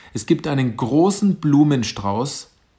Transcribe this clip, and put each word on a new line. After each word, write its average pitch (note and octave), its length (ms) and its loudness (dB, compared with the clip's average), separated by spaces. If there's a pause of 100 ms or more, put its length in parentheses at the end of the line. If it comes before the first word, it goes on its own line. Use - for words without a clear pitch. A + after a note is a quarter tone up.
(140)
es A2 120 -8
gibt D#3 220 0
einen C3 280 -2
großen F3 600 2
Blumenstrauß C#3 1120 0 (300)